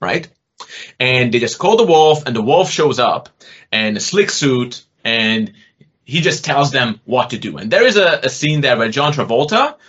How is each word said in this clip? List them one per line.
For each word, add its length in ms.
right? 260
And 340
they 60
just 200
call 180
the 80
wolf, 400
and 100
the 60
wolf 280
shows 300
up 300
in 260
a 20
slick 300
suit, 540
and 480
he 160
just 220
tells 280
them 340
what 240
to 80
do. 200
And 140
there 140
is 100
a, 280
a 60
scene 320
there 160
where 120
John 240
Travolta, 640